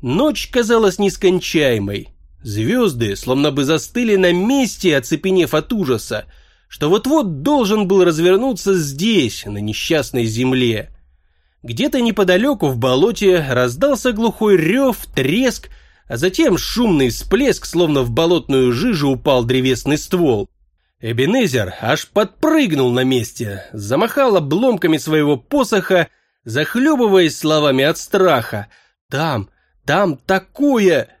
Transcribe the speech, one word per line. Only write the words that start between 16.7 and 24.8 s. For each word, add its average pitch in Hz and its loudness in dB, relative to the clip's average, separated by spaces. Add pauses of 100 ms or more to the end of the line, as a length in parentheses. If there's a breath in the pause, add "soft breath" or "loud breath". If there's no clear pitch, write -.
всплеск, 226 -2
словно 156 0
в 120 -4
болотную 135 2
жижу 147 0
упал 127 0
древесный 127 0
ствол. 147 -2 (500)
Эбенезер 123 -2
аж 135 -4
подпрыгнул 208 0
на 123 0
месте, 117 -4
замахал 196 0
обломками 170 0